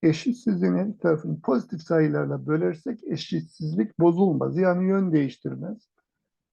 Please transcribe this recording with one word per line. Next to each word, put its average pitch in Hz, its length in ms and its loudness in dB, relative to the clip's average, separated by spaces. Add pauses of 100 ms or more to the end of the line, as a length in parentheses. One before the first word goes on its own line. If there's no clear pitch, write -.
Eşitsizliğin 180 720 2
her 180 120 0
iki 208 120 -8
tarafını 160 420 0
pozitif 208 420 -2
sayılarla 147 640 0
bölersek 165 580 -2
eşitsizlik 165 960 -4
bozulmaz. 165 580 2
Yani 185 320 2
yön 190 240 0
değiştirmez. 147 800 -4 (640)